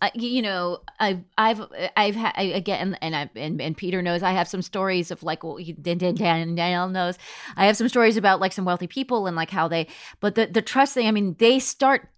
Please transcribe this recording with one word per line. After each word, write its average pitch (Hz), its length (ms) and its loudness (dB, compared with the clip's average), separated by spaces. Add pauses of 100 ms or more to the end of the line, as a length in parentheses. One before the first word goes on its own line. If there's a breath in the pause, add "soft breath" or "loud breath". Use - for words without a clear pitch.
I, 202 120 0
you 240 280 -2
know, 180 380 -4 (200)
I've, 196 200 0 (180)
I've, 220 240 2 (340)
I've 208 180 4
had, 226 220 -2
I, - 60 -2
again, 190 580 -2
and 160 160 -4
I, 143 180 -6
and, 156 280 -6
and 156 140 -4
Peter 185 260 -4
knows, 175 200 -2
I 185 100 0
have 180 140 0
some 185 140 -6
stories 185 500 -2
of, 170 120 -10
like, 160 200 -6
well, 160 140 -10
he, 170 160 -12
Dan, 170 240 -4
Dan, 180 180 0
Dan, 165 400 0
Danielle 175 360 0
knows, 180 260 -2 (400 loud breath)
I 196 80 4
have 208 120 6
some 240 120 0
stories 226 300 4
about, 190 220 6
like, 190 120 0
some 190 140 -4
wealthy 180 200 0
people 247 400 -4
and, 175 100 -4
like, 160 140 -4
how 170 180 0
they, 165 200 -2 (320 loud breath)
but 208 140 0
the, 226 120 4
the 208 160 0
trust 269 300 2
thing, 240 160 0
I - 20 4
mean, 202 280 0
they 233 200 6
start 262 600 0